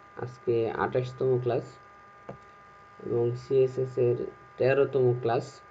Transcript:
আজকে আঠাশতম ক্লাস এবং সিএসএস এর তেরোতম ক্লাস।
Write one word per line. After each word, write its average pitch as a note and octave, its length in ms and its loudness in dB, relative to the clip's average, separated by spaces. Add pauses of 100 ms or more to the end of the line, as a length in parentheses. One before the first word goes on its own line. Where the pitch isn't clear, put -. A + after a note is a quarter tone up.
(160)
আজকে A#2 540 -2
আঠাশতম B2+ 720 0
ক্লাস A#2+ 360 -2 (1300)
এবং A#2+ 320 0
সিএসএস C3 640 0
এর A#2+ 280 2 (300)
তেরোতম C3 640 2
ক্লাস। B2+ 400 -4 (100)